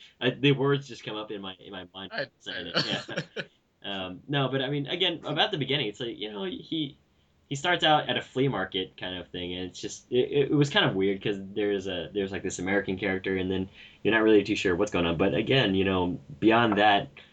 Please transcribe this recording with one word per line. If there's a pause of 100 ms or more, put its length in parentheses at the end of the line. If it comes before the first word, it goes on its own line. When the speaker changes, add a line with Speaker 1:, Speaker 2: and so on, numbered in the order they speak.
(220)
Speaker 1:
I,
the
words
just
come
up
in
my, (100)
in
my
mind
Speaker 2:
I, (120)
Speaker 1:
saying
Speaker 2:
I
Speaker 1:
it.
Speaker 2:
know. (120)
<laughs> (420)
Speaker 1:
Yeah.
Um,
no,
but
I
mean,
again,
about
the
beginning,
it's
like,
you
know,
he, (560)
he
starts
out
at
a
flea
market
kind
of
thing,
and
it's
just,
it,
it, (120)
it
was
kind
of
weird
'cause (160)
there's
a,
there's,
like,
this
American
character,
and
then (320)
you're
not
really
too
sure
what's
going
on.
But
again,
you
know, (200)
beyond
that, (240)